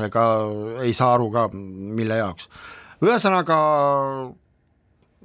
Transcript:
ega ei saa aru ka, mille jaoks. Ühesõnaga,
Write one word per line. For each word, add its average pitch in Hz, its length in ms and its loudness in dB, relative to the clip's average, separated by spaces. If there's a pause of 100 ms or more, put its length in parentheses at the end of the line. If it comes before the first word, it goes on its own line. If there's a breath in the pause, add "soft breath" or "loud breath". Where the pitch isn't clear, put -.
ega 110 240 0 (560)
ei 120 140 0
saa 127 180 2
aru 123 180 2
ka, 110 220 0
mille 101 640 -4
jaoks. 101 320 -4 (540 loud breath)
Ühesõnaga, 151 1300 2 (920)